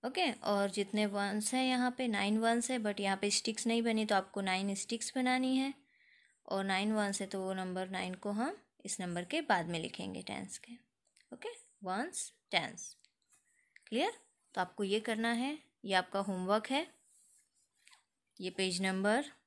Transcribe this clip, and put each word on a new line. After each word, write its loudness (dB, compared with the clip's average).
ओके, 2
और 2
जितने 0
वंस 0
हैं 2
यहाँ 4
पे, 0
नाइन 2
वंस 2
है, 0
but 0
यहाँ 2
पे 0
स्टिक्स 0
नहीं 4
बनी, 2
तो 2
आपको 0
नाइन 0
स्टिक्स -4
बनानी 2
है, 0
और 0
नाइन 2
वंस 0
है, -4
तो -4
वो -2
नंबर -4
नाइन -4
को -4
हम -2
इस -6
नंबर -2
के -2
बाद 2
में -2
लिखेंगे -6
टेंस -10
के। -16
ओके, -10
वंस, -4
टेंस। -4
क्लियर? 0
तो 0
आपको -2
ये 2
करना -2
है, -2
ये -2
आपका 2
होमवर्क 0
है, 0
ये -4
पेज 0
नंबर 2